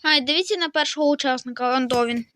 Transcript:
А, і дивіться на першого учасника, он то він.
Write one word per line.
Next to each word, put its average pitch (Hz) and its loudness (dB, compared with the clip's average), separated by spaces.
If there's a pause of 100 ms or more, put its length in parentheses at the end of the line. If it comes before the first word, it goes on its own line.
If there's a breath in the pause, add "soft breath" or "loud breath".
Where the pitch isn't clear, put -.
А, 311 4
і 294 4
дивіться 330 0
на 339 -2
першого 294 0
учасника, 254 0
он 254 0
то 240 2
він. 233 -4